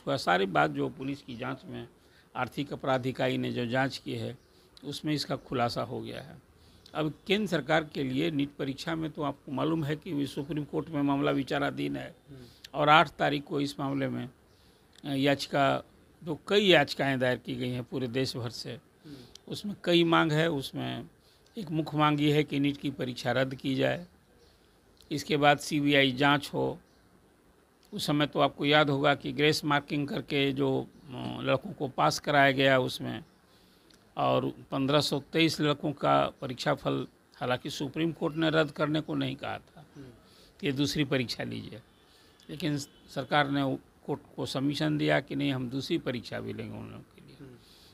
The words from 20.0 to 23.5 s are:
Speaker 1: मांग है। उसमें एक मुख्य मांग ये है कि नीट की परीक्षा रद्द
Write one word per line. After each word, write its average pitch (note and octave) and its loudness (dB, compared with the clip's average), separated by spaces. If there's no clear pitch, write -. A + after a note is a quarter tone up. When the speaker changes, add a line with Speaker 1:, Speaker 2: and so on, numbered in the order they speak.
Speaker 1:
मांग E3 4
है। D#3+ 2
उसमें C3 -6
एक F3 -8
मुख्य D#3 -4
मांग D3+ 4
ये D3 4
है D3+ 4
कि D3 -4
नीट C#3+ 2
की D3 -6
परीक्षा B2+ -4
रद्द C3 0